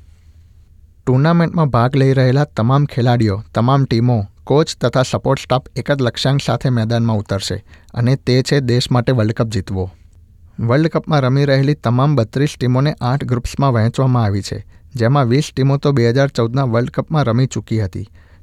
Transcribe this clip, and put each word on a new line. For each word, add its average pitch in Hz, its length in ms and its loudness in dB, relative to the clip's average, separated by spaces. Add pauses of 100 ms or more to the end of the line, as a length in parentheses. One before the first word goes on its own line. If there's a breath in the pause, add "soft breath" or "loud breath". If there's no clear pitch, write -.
(1080)
ટુર્નામેન્ટમાં 160 600 2
ભાગ 127 300 0
લઈ 135 160 4
રહેલા 131 320 2
તમામ 135 400 0
ખેલાડીઓ, 117 600 0 (100)
તમામ 131 300 2
ટીમો, 117 420 0 (180)
કોચ 147 360 0
તથા 131 220 0
સપોર્ટ 135 380 -2
સ્ટાફ 127 220 -2 (140)
એક 127 160 -4
જ 135 100 -2
લક્ષ્યાંક 131 400 0
સાથે 127 280 -2
મેદાનમાં 113 480 0
ઉતરશે 101 460 -6 (300 soft breath)
અને 120 220 2
તે 127 260 0
છે 143 180 0
દેશ 120 300 0
માટે 127 220 2
વર્લ્ડ 110 200 0
કપ 117 160 -2
જીતવો. 95 420 -6 (720)
વર્લ્ડ 131 260 2
કપમાં 156 340 -2
રમી 131 240 2
રહેલી 139 300 2
તમામ 135 420 0
બત્રીસ 131 440 -2
ટીમોને 127 400 0
આઠ 127 240 -2
ગ્રુપ્સમાં 123 480 -2
વહેંચવામાં 120 520 0
આવી 98 180 -2
છે, - 240 -12 (280 soft breath)
જેમાં 123 340 2
વીસ 135 280 0
ટીમો 139 200 2
તો 143 160 0
બે 120 160 2
હજાર 135 200 2
ચૌદના 123 360 -2
વર્લ્ડ 120 260 -2
કપમાં 147 340 -2
રમી 123 220 2
ચૂકી 110 340 -4
હતી. 98 280 -6 (340 soft breath)